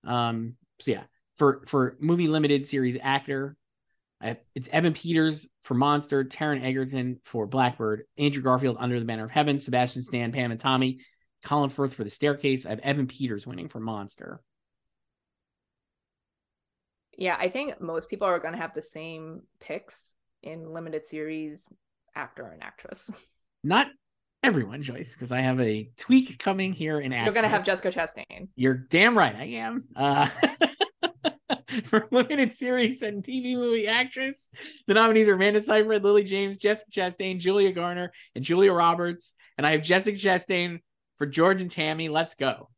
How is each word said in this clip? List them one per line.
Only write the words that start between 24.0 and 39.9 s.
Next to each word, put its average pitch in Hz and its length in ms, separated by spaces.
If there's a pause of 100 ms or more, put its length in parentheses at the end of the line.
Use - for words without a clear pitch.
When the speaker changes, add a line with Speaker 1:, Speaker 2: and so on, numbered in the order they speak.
Speaker 1:
everyone, 143 400
Joyce, - 340
'cause 123 160
I 127 100
have 131 200
a 107 360
tweak 262 420
coming 190 340
here 156 260
in 135 120
Speaker 2:
You're 117 200
gonna 220 160
Speaker 1:
actress. - 40
Speaker 2:
have 196 140
Jessica 185 260
Chastain. - 640
Speaker 1:
You're 131 180
damn 185 440
right 123 180
I 131 100
am. 113 380 (120)
Uh, 139 320 (800)
<laughs> - 760
for 214 280
limited 254 420
series 247 480
and 208 220
T 262 180
V 247 160
movie 226 300
actress, 262 600 (380)
the 202 60
nominees 220 340
are 196 80
Amanda 208 240
Seyfried, 214 440
Lily 208 200
James, 196 340
Jessica 214 320
Chastain, 185 500
Julia 190 340
Garner, 175 380 (220)
and 131 100
Julia 185 300
Roberts. 170 600 (240)
And 147 100
I 156 40
have 156 120
Jessica 190 340